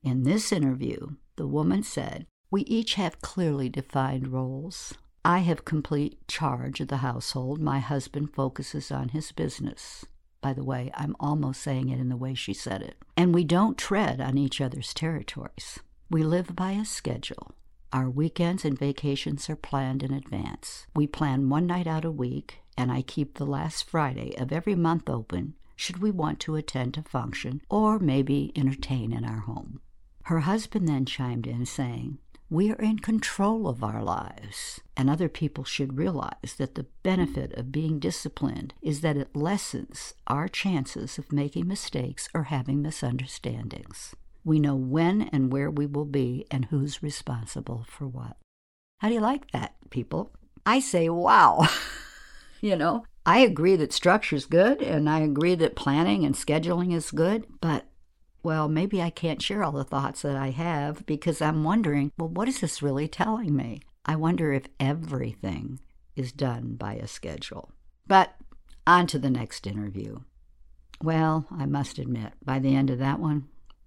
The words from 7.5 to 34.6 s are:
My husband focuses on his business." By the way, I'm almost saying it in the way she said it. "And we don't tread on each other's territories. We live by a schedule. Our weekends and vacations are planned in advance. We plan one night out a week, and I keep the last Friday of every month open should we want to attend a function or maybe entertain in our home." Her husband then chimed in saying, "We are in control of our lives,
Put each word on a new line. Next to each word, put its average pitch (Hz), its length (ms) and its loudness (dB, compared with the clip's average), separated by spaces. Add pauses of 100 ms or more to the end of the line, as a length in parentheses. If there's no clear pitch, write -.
My 143 200 0
husband 143 560 -4
focuses 139 560 -4
on 135 180 -2
his 151 220 -6
business." - 760 -6 (340)
By 135 140 -2
the 135 100 -6
way, 131 300 -4
I'm 127 260 -4
almost 143 440 -2
saying 131 260 -2
it 131 100 -2
in 127 100 -2
the 127 60 -2
way 131 200 -6
she 101 180 -6
said - 300 -6
it. - 120 -12 (220)
"And 175 160 6
we 175 100 6
don't 175 320 4
tread 190 460 0
on 135 160 0
each 139 240 0
other's 131 320 -4
territories. - 840 -6 (320)
We 160 100 2
live 170 340 0
by 185 180 0
a 208 120 -2
schedule. - 720 -8 (360)
Our 131 160 0
weekends 165 560 0
and 139 140 0
vacations 143 720 -2
are 156 60 -4
planned 135 480 -2
in 135 100 -2
advance. - 720 -8 (100)
We 147 120 4
plan 139 420 2
one 156 160 4
night 175 220 0
out 160 180 0
a 165 60 -2
week, 135 480 -4 (180)
and 127 140 2
I 131 100 0
keep - 320 -4
the 143 120 -6
last 151 440 -4
Friday 135 480 -2
of 131 140 -4
every 165 240 0
month 165 340 2
open 127 460 -4 (200)
should 175 220 -6
we 208 140 2
want 156 300 0
to 156 160 -2
attend 135 400 -2
a 156 40 -6
function 127 680 -6
or 214 280 2
maybe 139 580 2
entertain 131 560 0
in 117 140 -2
our 110 140 -6
home." 113 420 -10 (440)
Her 165 160 2
husband 190 460 0
then 135 180 2
chimed 120 420 -4
in 120 180 -4
saying, 120 540 -6 (320)
"We 190 200 4
are 220 100 -4
in 214 180 2
control 214 680 0
of 123 160 -2
our 110 200 -2
lives, - 760 -6 (140)